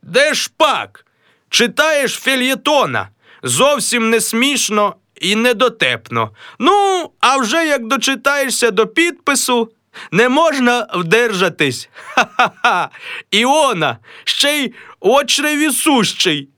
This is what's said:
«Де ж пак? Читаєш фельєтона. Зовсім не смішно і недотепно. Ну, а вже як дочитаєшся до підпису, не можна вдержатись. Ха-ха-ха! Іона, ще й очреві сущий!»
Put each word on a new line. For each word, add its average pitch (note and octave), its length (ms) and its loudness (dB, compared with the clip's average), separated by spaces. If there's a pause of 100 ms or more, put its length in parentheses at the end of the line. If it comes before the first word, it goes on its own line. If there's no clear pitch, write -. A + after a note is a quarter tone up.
«Де C4+ 320 0
ж - 220 -6
пак? F#3 500 -2 (420)
Читаєш C#4 640 0
фельєтона. B3+ 920 0 (340)
Зовсім A3+ 680 0
не A3+ 100 2
смішно A3+ 760 -2 (180)
і G3 220 -2
недотепно. G3 960 -2 (280)
Ну, F#4+ 520 0 (100)
а B3+ 160 2
вже C#4 300 0
як C4+ 200 -2
дочитаєшся C4+ 840 -2
до G#3+ 160 0
підпису, B3+ 840 -2 (380)
не A3 180 4
можна B3+ 680 2
вдержатись. F3+ 1000 0
Ха-ха-ха! G#3+ 960 -2 (400)
Іона, A3 680 0 (260)
ще D4 340 0
й B3+ 160 -4 (260)
очреві C#4+ 680 2
сущий!» F#3 880 0